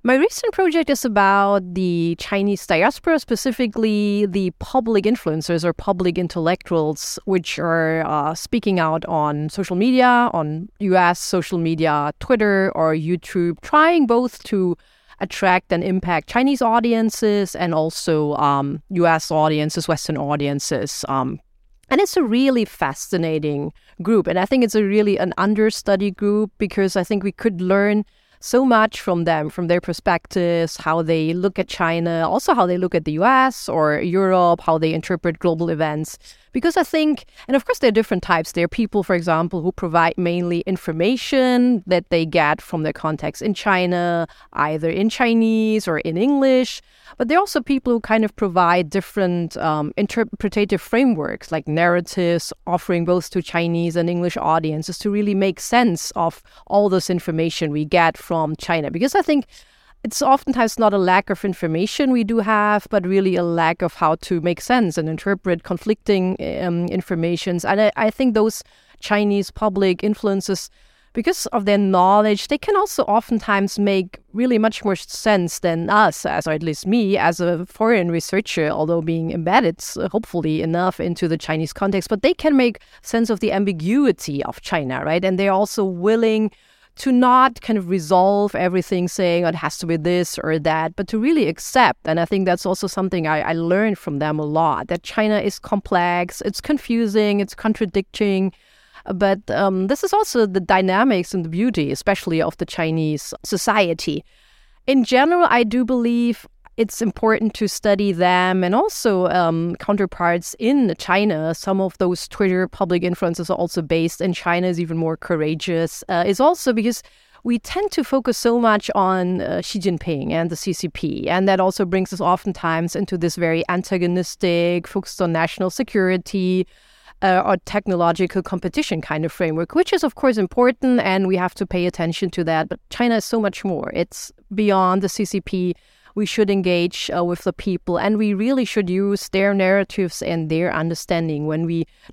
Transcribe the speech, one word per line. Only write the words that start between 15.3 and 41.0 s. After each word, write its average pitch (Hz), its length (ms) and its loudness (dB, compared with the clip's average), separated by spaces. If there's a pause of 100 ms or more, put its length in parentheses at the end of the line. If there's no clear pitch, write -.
and 175 120 0
impact 180 440 -2
Chinese 262 360 0
audiences 226 880 2
and 170 220 -2
also, 156 640 0
um, 143 520 0
U 175 160 2
S 160 240 2
audiences, 156 580 0
Western 156 300 -2
audiences. 143 920 -4
Um, 135 300 -2 (520)
and 320 100 4
it's 381 160 0
a 330 60 4
really 240 420 2
fascinating 151 1040 -4 (300)
group. 202 240 2
And 175 140 0
I 196 80 0
think 262 160 4
it's 214 100 0
a 214 100 2
really 208 340 2
an 180 200 -2
understudy 202 720 0
group 208 480 -2
because 190 380 -2
I 180 80 0
think 196 200 -2
we 196 80 -2
could 185 300 -2
learn 202 420 2 (400)
so 254 220 2
much 220 340 4
from 170 260 0
them, 156 260 0
from 180 160 -4
their 175 120 4
perspectives, 170 960 -2
how 165 280 -2
they 160 280 0
look 185 280 -2
at 185 80 -2
China, 170 600 0
also 277 280 0
how 208 100 4
they 180 140 0
look 185 160 -2
at 160 100 0
the 156 60 -2
U 156 120 0
S 262 460 2
or 151 300 2
Europe, 180 640 2
how 160 180 2
they 160 160 0
interpret 160 420 -2
global 170 320 0
events. 156 480 -4 (360)
Because 320 220 0
I 339 80 2
think, 302 420 0 (220)
and 262 80 0
of 262 80 2
course - 160 -2
there 262 80 4
are 214 60 6
different 202 300 0
types. 165 280 0
There 170 140 0
are - 20 -4
people, 208 360 -2
for 185 120 0
example, 170 460 0
who 180 100 0
provide 165 460 0
mainly 175 440 0
information 247 1300 0